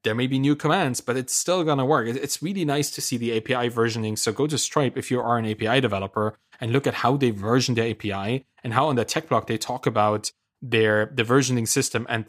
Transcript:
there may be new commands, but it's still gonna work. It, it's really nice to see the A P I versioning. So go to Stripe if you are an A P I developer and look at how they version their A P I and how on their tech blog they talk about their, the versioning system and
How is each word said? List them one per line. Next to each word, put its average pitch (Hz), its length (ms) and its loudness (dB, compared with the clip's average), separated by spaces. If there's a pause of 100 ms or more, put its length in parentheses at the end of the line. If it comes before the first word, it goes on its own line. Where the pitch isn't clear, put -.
there 107 100 0
may 123 120 0
be 131 120 -2
new 143 180 2
commands, 151 440 0
but 123 160 -4
it's 127 180 -4
still 175 300 0
gonna 139 220 0
work. 131 220 2
It, 117 80 -4
it's - 260 -6
really 185 220 -4
nice 143 260 0
to - 100 -10
see - 160 -4
the 117 140 -4
A 110 100 0
P 123 140 -2
I 123 140 2
versioning. 113 500 0
So 110 140 0
go 135 140 0
to 151 120 -2
Stripe 135 400 0
if - 120 -8
you 123 100 2
are 117 180 2
an 110 80 -2
A 107 80 -2
P 107 120 -2
I 127 140 4
developer 104 560 -2 (240)
and 117 120 -2
look 135 140 0
at 120 80 2
how 123 220 2
they 131 140 2
version 113 440 0
their 113 120 0
A 110 80 -4
P 101 180 -6
I 104 320 -4 (180)
and 117 120 -6
how 139 140 4
on 131 80 0
their 110 80 2
tech - 240 -4
blog 113 180 2
they 113 100 -2
talk - 300 -8
about 107 460 0 (280)
their, 110 460 4
the 123 180 -2
versioning 123 420 2
system 123 440 -2
and 113 180 -4